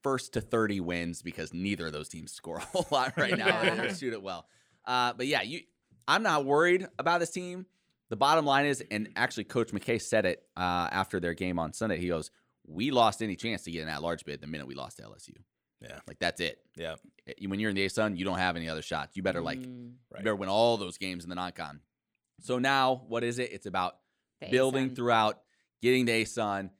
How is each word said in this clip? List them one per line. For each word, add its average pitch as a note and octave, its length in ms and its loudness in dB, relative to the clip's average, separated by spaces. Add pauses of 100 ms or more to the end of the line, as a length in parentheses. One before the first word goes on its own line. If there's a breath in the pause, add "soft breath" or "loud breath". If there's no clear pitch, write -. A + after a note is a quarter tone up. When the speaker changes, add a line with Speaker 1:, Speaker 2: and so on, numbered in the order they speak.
Speaker 1:
first C3+ 320 -2
to A#2+ 60 0
thirty G#2 400 2
wins F2 420 -2
because E2 320 -8
neither F#2 320 -2
of D#2 60 -6
those D2+ 160 -8
teams - 240 -14
score E2 260 -10
a - 20 -8
whole - 300 -2
lot C3 260 2
right E3+ 220 2
now A2+ 80 0 (160)
Speaker 2:
Yeah. E3+ 200 2
Speaker 1:
or D#3+ 120 -2
shoot C#3 180 -4
it G#2 100 -8
well. F#2 240 -8 (380 soft breath)
Uh, B2 300 0
but B2+ 120 -4
yeah, C#3 140 2
you, A#2+ 200 -6 (460)
I'm F3 160 4
not D#3+ 220 2
worried F3 420 4 (120)
about E3+ 220 2
this E3 100 0
team. F3+ 340 -10 (460)
The A2 60 -4
bottom D3 280 6
line C#3 220 6
is, C3+ 240 0
and G#2+ 260 -2
actually A2 280 0
Coach A#2 280 0
McKay A2 260 0
said G#2+ 280 2
it, - 160 0 (120)
uh, E2+ 60 -6 (320)
after F#2+ 260 0
their F2 140 -2
game F2+ 260 -2
on D#2+ 140 -2
Sunday. G#2 260 -2
He F2+ 100 -2
goes, E2 220 -2 (360)
"We F#2+ 240 -2
lost A#2 320 4
any G#2 140 -2
chance A2+ 260 -6
to E2+ 80 -12
get E2 100 -6
in D#2 60 -6
that D#2 160 -6
large E2+ 240 -4
bid C#2+ 160 -8
the D2 40 -14
minute D2 200 -8
we C2+ 80 -12
lost C2+ 240 -12
to - 60 -18
L G#1 120 -20
S - 120 -20
U." - 60 -20 (460)
Speaker 3:
Yeah. A#1+ 260 -16
Speaker 1:
Like, - 120 -18
that's F2 240 -2
it. D#2+ 160 -2 (180)
Speaker 3:
Yeah. D#2+ 200 -8 (300)
Speaker 1:
Eh, C#2 200 -12
when G2 120 -4
you're G#2+ 120 0
in G2 60 -2
the G2 100 2
A - 20 0
sun, G#2+ 280 0
you F2+ 100 -2
don't F2+ 120 0
have F2+ 180 0
any E2 120 -6
other D#2+ 140 -6
shots. D2+ 340 -6
You F#2+ 60 -6
better, F2+ 180 0
like, - 200 -4
Speaker 2:
Mm. B2 340 -16 (160)
Speaker 3:
Right. - 100 -16
Speaker 1:
you G2 40 -10
better G#2+ 120 2
win F#2+ 140 -4
all A2+ 260 6
those F#2 220 -6
games F2+ 260 -6
in F2 60 -10
the F2 60 -6
non-con. E2+ 440 -8 (600)
So B2+ 160 -2
now, C3 500 4
what A#2 160 0
is A#2+ 140 0
it? B2 140 -2
It's G2 140 -12
about F2+ 320 -2 (440)
Speaker 2:
The - 80 -12
Speaker 1:
building C3 340 4
Speaker 2:
A C3 40 0
sun. B2+ 80 -6
Speaker 1:
throughout, A2+ 440 4 (400)
getting B2+ 240 6
the A#2 80 4
A A2+ 140 4
sun G2 540 -2